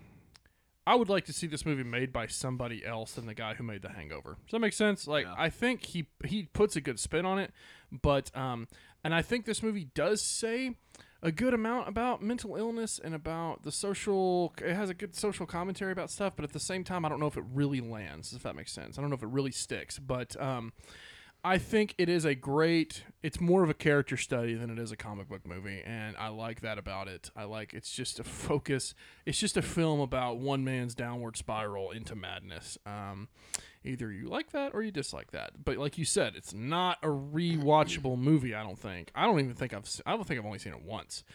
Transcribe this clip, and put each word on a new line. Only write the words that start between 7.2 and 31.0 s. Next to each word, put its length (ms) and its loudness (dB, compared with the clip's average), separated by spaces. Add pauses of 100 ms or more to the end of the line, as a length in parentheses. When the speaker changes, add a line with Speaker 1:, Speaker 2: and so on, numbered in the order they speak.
Speaker 1:
on 140 2
it, 120 -4 (380)
but, 460 4
um, 320 -4 (340)
and 120 0
I 80 6
think 240 -2
this 180 -2
movie 300 -2
does 280 4
say 540 -2 (460)
a 100 2
good 220 4
amount 340 0
about 340 0
mental 320 -2
illness 480 -2
and 140 -4
about 480 -4
the 80 -4
social, 880 2
it 120 2
has 160 0
a 40 -4
good 220 -8
social 300 -2
commentary 440 -2
about 200 -4
stuff, 260 -2
but 80 -4
at 80 -6
the 80 -6
same 240 -2
time, 200 0
I 40 2
don't 100 0
know 80 2
if 100 -2
it 160 -4
really 280 2
lands, 520 -8
if 120 -10
that 100 -4
makes 180 -10
sense. 240 -10
I 40 -6
don't 100 0
know 60 2
if 80 -8
it 40 -4
really 240 2
sticks, 460 -4
but, 420 -4
um, 320 -2 (720)
I 140 6
think 380 4
it 120 6
is 160 6
a 100 4
great, 720 4 (180)
it's 180 -2
more 220 8
of 80 6
a 40 2
character 420 4
study 380 0
than 140 -4
it 120 -6
is 100 -6
a 60 -10
comic 320 -8
book 180 -10
movie, 400 -8
and 300 -6
I 120 -6
like 340 -8
that 140 -4
about 300 -6
it. 300 -12
I 80 -8
like, 280 -8
it's 200 -10
just 260 -6
a 60 -8
focus, 720 -2 (300)
it's 140 0
just 180 2
a 60 6
film 380 4
about 380 0
one 260 0
man's 320 -2
downward 400 -4